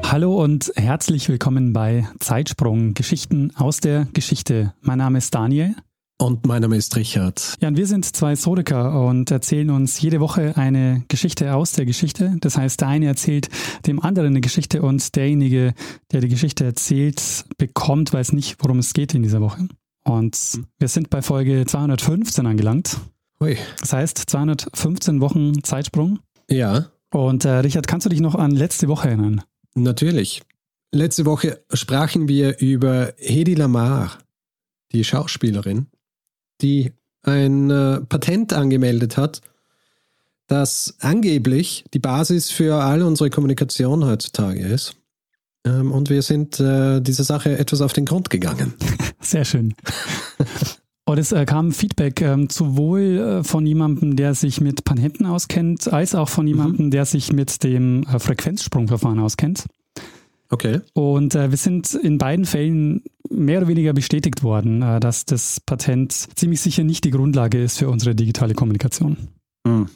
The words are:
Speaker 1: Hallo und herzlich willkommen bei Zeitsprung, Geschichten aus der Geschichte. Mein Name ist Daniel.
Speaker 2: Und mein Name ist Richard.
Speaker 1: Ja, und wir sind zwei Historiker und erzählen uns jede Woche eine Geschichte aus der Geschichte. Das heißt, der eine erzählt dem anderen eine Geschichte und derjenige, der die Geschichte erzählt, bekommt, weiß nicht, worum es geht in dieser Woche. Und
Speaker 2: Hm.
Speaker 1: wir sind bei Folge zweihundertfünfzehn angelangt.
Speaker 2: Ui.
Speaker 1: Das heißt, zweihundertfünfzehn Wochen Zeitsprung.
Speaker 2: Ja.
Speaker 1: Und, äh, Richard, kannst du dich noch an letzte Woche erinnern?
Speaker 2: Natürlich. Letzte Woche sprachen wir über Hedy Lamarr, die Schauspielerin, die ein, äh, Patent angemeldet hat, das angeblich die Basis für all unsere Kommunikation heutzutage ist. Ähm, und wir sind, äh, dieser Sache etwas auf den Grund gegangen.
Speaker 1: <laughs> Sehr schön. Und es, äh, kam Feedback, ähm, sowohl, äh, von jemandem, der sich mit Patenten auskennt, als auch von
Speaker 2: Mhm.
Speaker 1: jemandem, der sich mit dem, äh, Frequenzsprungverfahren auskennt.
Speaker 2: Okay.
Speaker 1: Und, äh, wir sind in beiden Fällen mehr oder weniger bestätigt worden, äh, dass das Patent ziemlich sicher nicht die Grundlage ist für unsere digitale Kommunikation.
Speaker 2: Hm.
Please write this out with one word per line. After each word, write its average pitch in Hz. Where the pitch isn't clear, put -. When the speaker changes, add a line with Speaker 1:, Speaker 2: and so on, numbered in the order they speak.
Speaker 1:
Hallo 175
und 147
herzlich 139
willkommen 131
bei 113
Zeitsprung, 113
Geschichten 147
aus 139
der 147
Geschichte. 113
Mein 127
Name 131
ist -
Daniel. 139
Speaker 2:
Und 123
mein 117
Name 113
ist -
Richard. 98
Speaker 1:
Ja, 160
und 147
wir 196
sind 196
zwei -
Historiker 143
und 127
erzählen 151
uns 135
jede 160
Woche 151
eine 131
Geschichte 143
aus 165
der 143
Geschichte. 170
Das -
heißt, 131
der 139
eine 151
erzählt 143
dem 143
anderen 185
eine 135
Geschichte 143
und 139
derjenige, 135
der 139
die 123
Geschichte 127
erzählt, 139
bekommt, 143
weiß 127
nicht, -
worum 127
es -
geht 143
in 120
dieser 107
Woche. 107
Und 113
Speaker 2:
Hm. -
Speaker 1:
wir 135
sind 160
bei 139
Folge 135
zweihundertfünfzehn 147
angelangt. 110
Speaker 2:
Ui. 151
Speaker 1:
Das -
heißt, 143
zweihundertfünfzehn 151
Wochen 147
Zeitsprung. 151
Speaker 2:
Ja. 131
Speaker 1:
Und, 131
äh, 139
Richard, 135
kannst 175
du 202
dich 165
noch 156
an 147
letzte 143
Woche 147
erinnern? 107
Speaker 2:
Natürlich. 127
Letzte 151
Woche 151
sprachen 147
wir 139
über 131
Hedy 165
Lamarr, 127
die 113
Schauspielerin, 110
die 143
ein, 139
äh, 135
Patent 170
angemeldet 127
hat, 143
das -
angeblich 147
die 143
Basis 156
für 151
all 143
unsere 156
Kommunikation 135
heutzutage 107
ist. 98
Ähm, 131
und 139
wir 139
sind, 147
äh, 135
dieser 127
Sache 147
etwas 143
auf 139
den 147
Grund 175
gegangen. 76
Speaker 1:
<laughs> -
Sehr 151
schön. 113
Und 151
es, 151
äh, 151
kam 156
Feedback, 147
ähm, 143
sowohl, 151
äh, 190
von 156
jemandem, 151
der 143
sich 139
mit 143
Patenten 147
auskennt, 170
als 165
auch 156
von 156
Speaker 2:
Mhm. 151
Speaker 1:
jemandem, 156
der 139
sich -
mit 139
dem, 127
äh, 131
Frequenzsprungverfahren 120
auskennt. 147
Speaker 2:
Okay. 117
Speaker 1:
Und, 143
äh, 139
wir 135
sind 180
in 170
beiden 147
Fällen 156
mehr 156
oder 180
weniger 160
bestätigt 143
worden, 113
äh, 117
dass 117
das -
Patent 131
ziemlich -
sicher 165
nicht 156
die 143
Grundlage 131
ist 120
für 135
unsere 120
digitale 113
Kommunikation. 123
Speaker 2:
Hm. 107